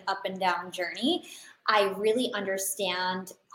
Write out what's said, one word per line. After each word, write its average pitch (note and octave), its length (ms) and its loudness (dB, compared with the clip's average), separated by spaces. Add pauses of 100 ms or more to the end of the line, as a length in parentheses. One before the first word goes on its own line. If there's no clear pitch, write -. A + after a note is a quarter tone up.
up F#3+ 160 -2
and F#3+ 160 -4
down F3+ 320 0
journey, F#3+ 540 -2 (420)
I G3+ 300 4
really A3 360 2
understand F#3+ 1000 -2 (220)